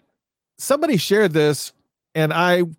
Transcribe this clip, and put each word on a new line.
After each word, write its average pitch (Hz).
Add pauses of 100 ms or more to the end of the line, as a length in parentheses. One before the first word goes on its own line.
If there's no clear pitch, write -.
(580)
somebody 294
shared 196
this 151 (420)
and 156
I 180 (160)